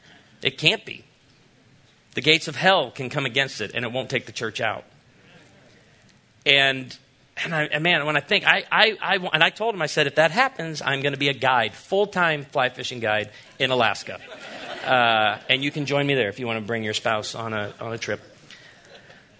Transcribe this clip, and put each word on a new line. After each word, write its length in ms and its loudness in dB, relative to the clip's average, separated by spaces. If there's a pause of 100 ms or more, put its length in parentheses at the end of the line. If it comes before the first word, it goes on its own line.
(440)
It 160 -2
can't 260 2
be. 180 -16 (1080)
The 80 -6
gates 260 4
of 80 -6
hell 360 2
can 180 -8
come 160 -2
against 340 -4
it, 140 -6
and 100 -6
it 80 -6
won't 180 -6
take 160 -4
the 60 -16
church 300 -8
out. 240 -4 (1600)
And, 520 4 (460)
and 100 -6
I, 120 0
and 180 -2
man, 220 2
when 100 0
I 60 0
think, 260 0
I, 240 4
I, 300 4
I, 140 0 (180)
and 100 4
I 60 6
told 260 -2
him, 60 -4
I 60 0
said, 200 0
"If 80 -6
that 160 6
happens, 500 -2
I'm 200 -2
gonna 160 0
be 100 0
a 60 2
guide, 400 2
full-time 720 0
fly 240 0
fishing 320 -8
guide 300 0 (280)
in 120 2
Alaska." 500 0 (640)
Uh, 540 4 (100)
and 140 2
you 80 -2
can 160 -4
join 180 0
me 80 2
there 160 2
if 100 -8
you 80 -6
wanna 140 -2
bring 220 -4
your 100 -2
spouse 420 -2
on 180 -6
a, 280 -6
on 100 -8
a 60 -6
trip. 240 -6 (1200)